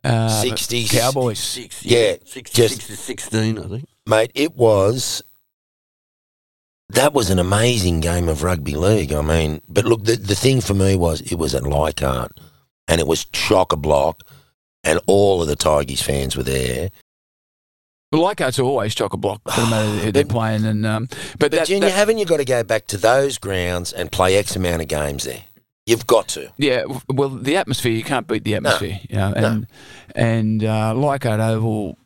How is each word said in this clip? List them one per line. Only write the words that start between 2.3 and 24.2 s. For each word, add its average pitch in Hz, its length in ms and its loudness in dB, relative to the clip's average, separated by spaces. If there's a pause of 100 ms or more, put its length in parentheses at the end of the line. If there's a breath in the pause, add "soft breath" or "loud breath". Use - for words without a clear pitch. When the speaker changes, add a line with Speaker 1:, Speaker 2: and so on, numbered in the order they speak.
Speaker 2:
just 104 100 -14
Speaker 3:
to 104 100 -14
sixteen, 110 640 -4
I 92 40 -10
think. 104 260 -10 (180)
Speaker 2:
Mate, 113 300 2
it 151 200 0
was, 110 680 2 (1600)
that 143 260 4
was 107 160 2
an 92 80 4
amazing 95 640 2
game 85 280 0
of 76 140 -2
rugby 76 320 -2
league. 85 380 2
I 76 100 0
mean, 78 460 0
but 107 160 0
look, 113 200 0
the, 113 120 2
the 98 180 -2
thing 131 260 2
for - 140 -2
me 95 220 4
was 85 260 0
it - 140 -6
was 78 180 -2
at 64 100 0
Leichhardt 71 760 -2 (480 soft breath)
and 82 140 2
it 76 60 0
was 78 200 0
chock-a-block 78 960 0 (640 soft breath)
and 80 220 2
all 98 340 4
of 80 80 -2
the 73 80 0
Tigers 71 460 0
fans 69 340 -2
were 65 60 -4
there. 65 480 -4 (1200 soft breath)
Speaker 1:
Well, 156 120 2
Leichhardt's 170 360 0
always 123 360 0
chock-a-block, 101 460 -4 (160)
no 117 140 0
matter 110 180 0 (160)
who 107 80 -2
they're 143 120 4
Speaker 2:
<sighs> - 20 -2
But - 60 -4
Speaker 1:
playing. 110 340 0
And, 107 180 -2
um, 110 220 -2 (320 loud breath)
but - 0 -
Speaker 2:
But 147 140 2
Speaker 1:
that, 160 160 2
Speaker 2:
Junior, 190 200 2
Speaker 1:
that 185 60 0
Speaker 2:
haven't 208 240 2
you 202 80 -2
gotta 156 180 2
go 120 180 0
back 110 260 -2
to 101 100 -6
those 131 400 2
grounds 90 540 -4
and 92 200 -6
play 92 240 4